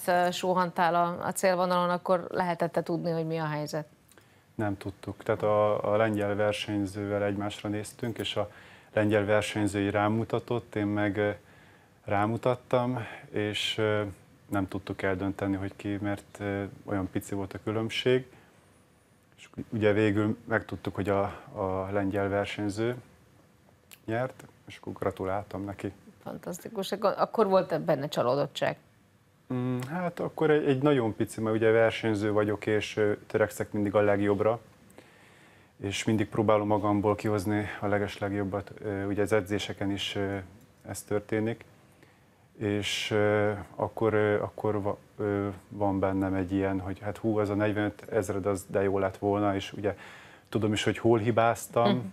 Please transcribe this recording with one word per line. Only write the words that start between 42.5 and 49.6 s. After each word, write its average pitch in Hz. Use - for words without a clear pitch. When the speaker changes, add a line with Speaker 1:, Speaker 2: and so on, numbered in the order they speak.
Speaker 2:
és, 104
ö, 104
akkor, 104
ö, 104
akkor 104
va-, 101
ö, 101
van 101
bennem 95
egy 92
ilyen, 98
hogy 95
hát 104
hú, 110
az 104
a 104
negyvenöt 104
ezred, 98
az 98
de 98
jó 98
lett 95
volna, 101
és -